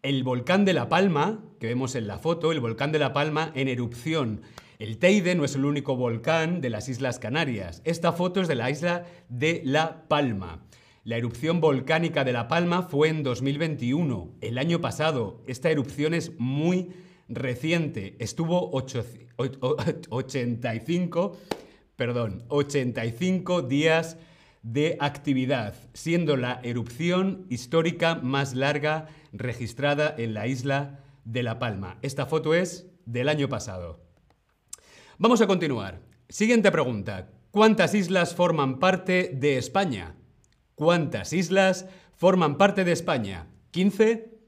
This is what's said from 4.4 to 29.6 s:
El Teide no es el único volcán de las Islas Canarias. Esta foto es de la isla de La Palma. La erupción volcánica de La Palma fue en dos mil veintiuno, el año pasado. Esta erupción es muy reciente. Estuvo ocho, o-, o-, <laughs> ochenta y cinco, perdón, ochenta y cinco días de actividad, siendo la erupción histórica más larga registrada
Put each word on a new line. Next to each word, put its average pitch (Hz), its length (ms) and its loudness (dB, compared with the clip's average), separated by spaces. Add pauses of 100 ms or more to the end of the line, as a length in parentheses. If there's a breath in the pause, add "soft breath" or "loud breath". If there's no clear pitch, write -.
El 107 200 -8
Teide 180 360 4
no 156 100 2
es 139 100 -2
el 135 100 0
único 143 320 0
volcán 160 640 0
de 127 100 -2
las 107 180 -6
Islas 123 300 -4
Canarias. 113 680 -4
Esta 170 280 0
foto 180 280 0
es 180 80 0
de 143 80 2
la 120 140 0
isla 175 340 -2 (240 loud breath)
de 156 360 0
La 151 440 0
Palma. 101 560 -2 (400 soft breath)
La 113 120 -4
erupción 123 440 -2
volcánica 160 600 2
de 127 100 0
La 120 140 -2
Palma 175 360 0
fue 156 260 2
en 156 140 -2
dos 127 200 -2
mil 139 160 0
veintiuno, 131 800 -2
el 113 180 -4
año 165 220 0
pasado. 151 680 -2
Esta 127 240 -2
erupción 147 440 0
es 170 240 -4
muy 160 520 0 (380 loud breath)
reciente. 127 880 -2
Estuvo 165 540 -2
ocho, - 320 -4 (320)
o-, 131 100 -2 (140)
o-, 139 160 0 (180)
<laughs> - 160 -12
ochenta 120 640 -4
y 110 60 -4
cinco, 175 560 0 (600 loud breath)
perdón, 117 520 -2
ochenta 139 560 0
y 117 80 -2
cinco 180 500 0
días 160 540 2 (460 loud breath)
de 147 380 0
actividad, 131 760 -2 (180)
siendo 160 440 0
la 123 260 -2
erupción 170 880 -2
histórica 165 680 0
más 135 380 -2
larga 147 520 0 (260 loud breath)
registrada 139 840 -2